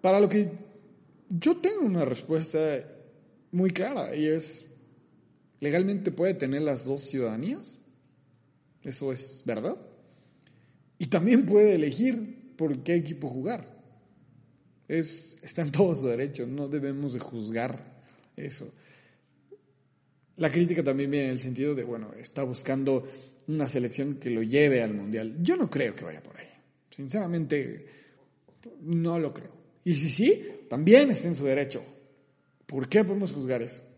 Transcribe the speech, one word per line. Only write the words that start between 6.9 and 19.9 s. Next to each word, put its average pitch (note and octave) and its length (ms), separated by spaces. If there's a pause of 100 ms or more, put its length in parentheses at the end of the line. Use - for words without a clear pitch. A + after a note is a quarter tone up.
ciudadanías, C3 760 (1000)
eso C3+ 300
es - 340
verdad, A#2 300 (1200)
y D#3+ 100
también G#3+ 380
puede G#3 300
elegir G#3 800
por C#3+ 280
qué E3+ 120
equipo D3 320
jugar. C3+ 540 (1040)
Es, - 540
está - 220
en D3 80
todo E3+ 240
su C3 120
derecho, B2 400
no C#3 200
debemos C#3 460
de B2 60
juzgar A2+ 840 (340)
eso. C#3+ 360 (1700)